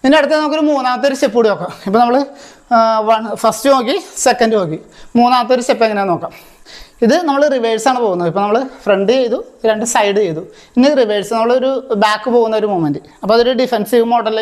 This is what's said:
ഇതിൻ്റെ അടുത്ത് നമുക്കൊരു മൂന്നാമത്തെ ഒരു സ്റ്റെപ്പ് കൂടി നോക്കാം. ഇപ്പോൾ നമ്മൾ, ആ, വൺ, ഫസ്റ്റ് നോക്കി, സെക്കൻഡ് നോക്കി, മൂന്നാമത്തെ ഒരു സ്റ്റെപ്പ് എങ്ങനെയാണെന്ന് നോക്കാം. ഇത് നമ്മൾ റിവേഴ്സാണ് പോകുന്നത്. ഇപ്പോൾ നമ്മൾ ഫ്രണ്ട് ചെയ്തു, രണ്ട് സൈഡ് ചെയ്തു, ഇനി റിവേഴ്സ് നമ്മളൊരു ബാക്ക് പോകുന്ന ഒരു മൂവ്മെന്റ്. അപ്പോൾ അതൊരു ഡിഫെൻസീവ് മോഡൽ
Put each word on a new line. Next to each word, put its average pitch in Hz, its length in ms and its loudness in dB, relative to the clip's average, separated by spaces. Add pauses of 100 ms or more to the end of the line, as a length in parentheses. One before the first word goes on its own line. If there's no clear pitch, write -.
ഇതിൻ്റെ 277 180 4
അടുത്ത് 285 220 2
നമുക്കൊരു 302 320 -2
മൂന്നാമത്തെ 254 360 -2
ഒരു 269 100 0
സ്റ്റെപ്പ് 233 180 0
കൂടി 226 140 4
നോക്കാം. 180 200 -4 (160)
ഇപ്പോൾ 208 160 2
നമ്മൾ, 240 140 2 (580)
ആ, 226 40 6 (280)
വൺ, 226 160 2 (200)
ഫസ്റ്റ് 220 320 0
നോക്കി, 254 200 0 (320)
സെക്കൻഡ് 233 320 2
നോക്കി, 175 200 -4 (400)
മൂന്നാമത്തെ 240 380 2
ഒരു 247 80 -2
സ്റ്റെപ്പ് 233 220 0
എങ്ങനെയാണെന്ന് 196 280 0
നോക്കാം. 165 180 -8 (720)
ഇത് 226 100 4 (140)
നമ്മൾ 277 140 0 (120)
റിവേഴ്സാണ് 226 480 0
പോകുന്നത്. 180 280 -2
ഇപ്പോൾ 196 140 -2
നമ്മൾ 208 120 0 (280)
ഫ്രണ്ട് 196 320 0
ചെയ്തു, 247 220 -2 (320)
രണ്ട് 214 140 -2 (100)
സൈഡ് 208 300 2
ചെയ്തു, 165 180 -4 (340)
ഇനി 262 140 4 (100)
റിവേഴ്സ് 208 360 -2
നമ്മളൊരു 247 340 0 (340)
ബാക്ക് 214 300 -2
പോകുന്ന 226 260 2
ഒരു 208 120 -2
മൂവ്മെന്റ്. 151 280 -2 (220)
അപ്പോൾ 208 140 0
അതൊരു 240 160 2 (100)
ഡിഫെൻസീവ് 233 500 0
മോഡൽ 220 300 -2